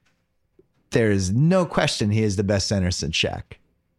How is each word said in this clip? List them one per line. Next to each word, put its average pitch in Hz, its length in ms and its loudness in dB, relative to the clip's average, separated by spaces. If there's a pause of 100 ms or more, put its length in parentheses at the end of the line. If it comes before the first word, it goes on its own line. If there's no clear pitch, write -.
(920)
there 113 200 4
is 95 200 0
no 165 340 2
question 139 460 -2
he 110 120 2
is 104 120 0
the 104 80 0
best 98 240 0
center 92 240 0
since 82 240 -6
Shaq. - 280 -4 (560)